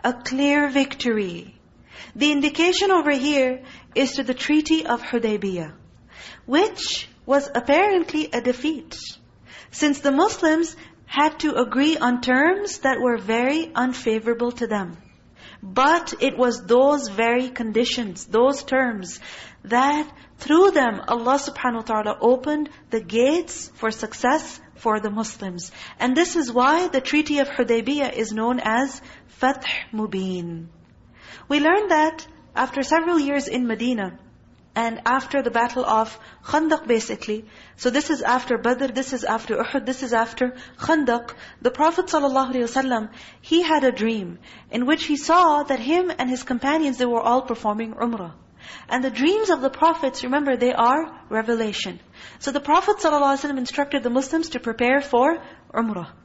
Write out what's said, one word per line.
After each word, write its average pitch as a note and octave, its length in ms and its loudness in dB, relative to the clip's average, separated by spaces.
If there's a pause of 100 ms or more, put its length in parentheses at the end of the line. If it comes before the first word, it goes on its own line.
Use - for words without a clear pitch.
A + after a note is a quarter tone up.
a A#3+ 100 0
clear C#4+ 560 0
victory." A3 840 -2 (600)
The D4 160 2
indication E4 600 2
over D4 200 4
here C4 520 0 (300)
is C4+ 200 2
to C4+ 100 -4
the B3+ 100 -2
Treaty D4+ 520 0
of A#3 160 -2
Hudaybiyah, G3 720 -4 (720)
which - 640 0 (160)
was C#4 280 2
apparently D#4+ 800 2
a A#3+ 100 -2
defeat, B3+ 560 -4 (760)
since C#4+ 280 0
the C#4+ 120 2
Muslims D#4+ 640 2 (300)
had D4+ 340 0
to D4+ 160 -2
agree C4+ 420 2
on B3 240 0
terms E4 580 0
that C4 200 0
were A#3+ 180 2
very B3 580 0
unfavorable A#3 800 -2
to A#3+ 140 -6
them. F#3+ 300 -6 (640)
But C4+ 580 2
it C4+ 180 0
was A#3+ 260 0
those B3 460 4
very A#3 400 0
conditions, A3+ 760 -4
those C4 380 2
terms, A3+ 560 -2 (440)
that C#4+ 440 2 (300)
through F4 340 6
them B3 360 2
Allah A#3+ 280 2
subhanahu B3+ 400 -4
wa A3+ 60 -6
ta'ala G#3+ 400 -2
opened C#4+ 480 2 (220)
the A3 100 -2
gates B3+ 760 0
for A3 140 -4
success B3+ 720 -2 (160)
for G#3+ 240 -2
the G#3 100 -4
Muslims. G3+ 600 -8 (280)
And B3+ 160 0
this F4 200 2
is C4 160 0
why C#4+ 360 2
the C4+ 140 0
Treaty D4 380 0
of C#4 100 0
Hudaybiyah A#3+ 640 0
is A3 180 -4
known A#3 280 0
as B3+ 420 -2 (260)
Fath - 380 -2 (260)
Mubin. F3+ 760 -6 (800)
We C#4+ 120 0
learned F4+ 320 2
that D#4 360 2 (280)
after C4 280 -2
several E4 360 2
years C#4 280 0
in B3+ 180 -2
Medina, A3 540 -4 (580)
and A3+ 280 -4
after C4 360 0
the A#3+ 100 -2
battle A#3+ 340 0
of A3 340 0 (240)
Khandaq D#4 420 0
basically, A3 600 -2 (320)
so B3 120 0
this C#4+ 200 0
is C#4 120 -2
after B3 360 0
Badr, B3 300 0
this B3+ 260 -4
is B3 100 -6
after A3 320 -2
Uhud, A#3 300 -4
this B3+ 180 -4
is A#3 80 -6
after A#3 420 -2 (240)
Khandaq, B3 560 0 (280)
the B3+ 100 0
Prophet E4+ 360 0
sallallahu C4+ 440 0
alaihi A#3+ 160 0
wasallam, A#3+ 420 -2 (300)
he E4 220 2
had D#4 240 2
a B3+ 80 6
dream G3+ 440 -4 (320)
in B3 160 -2
which D#4 200 0
he D4 100 0
saw D#4+ 480 4
that C4 160 -2
him E4 380 0
and B3+ 120 -2
his B3+ 140 -4
companions, C4+ 540 0
they B3+ 80 0
were A#3 160 0
all B3+ 220 2
performing A3 500 -4
Umrah. G#3 400 -4 (560)
And B3+ 120 0
the C4 100 -2
dreams F#4 380 2
of C#4+ 120 2
the C4 80 0
prophets, D4+ 560 0
remember, C4+ 320 0
they B3 160 2
are C#4 560 0
revelation. A3 720 -4 (380)
So C#4 120 -4
the C#4+ 80 -2
Prophet F#4 380 2
sallallahu C#4+ 400 2
alaihi C#4+ 80 -6
wasallam C#4 140 -4
instructed C#4+ 440 -2
the A#3+ 60 0
Muslims C4+ 400 0
to B3 100 -6
prepare B3 400 0
for C#4 380 2 (360)
Umrah. G#3+ 360 -4 (160)